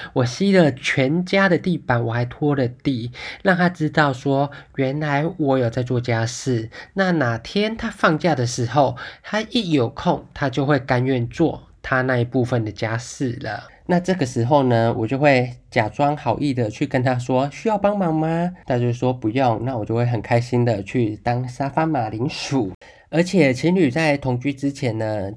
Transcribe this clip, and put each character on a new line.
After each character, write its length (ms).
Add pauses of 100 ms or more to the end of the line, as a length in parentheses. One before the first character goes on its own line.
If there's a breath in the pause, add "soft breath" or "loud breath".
(120)
我 140
吸 260
了 220
全 500
家 240
的 100
地 200
板， 300
我 40
还 140
拖 280
了 140
地。” 460 (280 loud breath)
让 140
他 140
知 200
道 220
说， 400 (240 loud breath)
原 240
来 260 (120)
我 200
有 120
在 120
做 200
家 240
事。 440 (260 loud breath)
那 180
哪 240
天 400
他 120
放 300
假 160
的 100
时 200
候， 320 (260 loud breath)
他 260
一 220
有 160
空， 460
他 160
就 160
会 120
甘 280
愿 200
做 440 (120)
他 200
那 160
一 80
部 180
分 220
的 40
家 280
事 440
了。 280 (180)
那 120
这 140
个 120
时 200
候 180
呢， 340
我 80
就 120
会 340 (180)
假 200
装 260
好 240
意 140
的 160
去 180
跟 160
他 160
说 320
：“需 160
要 100
帮 200
忙 180
吗？” 380 (120 loud breath)
他 140
就 140
说 180
：“不 160
用。” 380
那 120
我 60
就 100
会 120
很 160
开 180
心 240
的 180
去 360
当 280
沙 220
发 180
马 220
铃 220
薯。 420 (380 loud breath)
而 120
且 320
情 220
侣 160
在 240
同 240
居 140
之 180
前 260
呢， 400